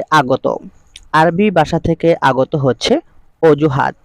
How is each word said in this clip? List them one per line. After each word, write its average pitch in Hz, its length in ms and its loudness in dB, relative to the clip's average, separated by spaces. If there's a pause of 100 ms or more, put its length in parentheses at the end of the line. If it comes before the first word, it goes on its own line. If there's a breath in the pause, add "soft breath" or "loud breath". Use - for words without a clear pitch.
(200)
আগত? 131 260 -2 (760)
আরবি 175 280 2 (100)
ভাষা 156 300 0
থেকে 165 220 0 (120)
আগত 131 340 0
হচ্ছে 135 380 -2 (500)
অজুহাত। 143 600 2